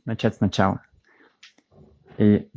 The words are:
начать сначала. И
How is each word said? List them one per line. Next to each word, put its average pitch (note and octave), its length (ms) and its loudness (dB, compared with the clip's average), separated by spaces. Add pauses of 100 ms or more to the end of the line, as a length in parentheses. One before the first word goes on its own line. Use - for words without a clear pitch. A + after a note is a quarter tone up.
начать A2+ 300 -4
сначала. G2 460 -2 (1400)
И G#2 400 2